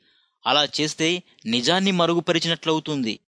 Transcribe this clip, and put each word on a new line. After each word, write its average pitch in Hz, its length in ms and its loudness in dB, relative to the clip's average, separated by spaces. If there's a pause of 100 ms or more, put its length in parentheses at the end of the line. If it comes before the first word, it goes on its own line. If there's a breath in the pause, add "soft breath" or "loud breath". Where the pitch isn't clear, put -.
(460)
అలా 143 220 2 (120)
చేస్తే 160 420 -2 (240 soft breath)
నిజాన్ని 156 440 2
మరుగుపరిచినట్లవుతుంది. 165 1300 0 (120)